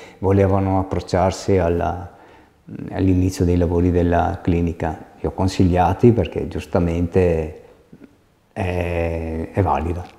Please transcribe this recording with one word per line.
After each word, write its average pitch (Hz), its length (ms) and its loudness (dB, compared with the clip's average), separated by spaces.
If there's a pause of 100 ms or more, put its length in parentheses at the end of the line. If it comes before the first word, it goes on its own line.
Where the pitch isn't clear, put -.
(180)
volevano 95 640 2
approcciarsi 95 800 0
alla, 85 520 -2 (800)
all'inizio 92 540 0
dei 87 120 2
lavori 87 340 2
della 85 520 0
clinica. 85 640 -2 (140)
Li - 60 -4
ho - 60 -6
consigliati 92 800 4
perché - 360 -2
giustamente 85 1120 0 (920)
è, 85 1000 -4
è 101 100 0
valida, 85 420 -2 (140)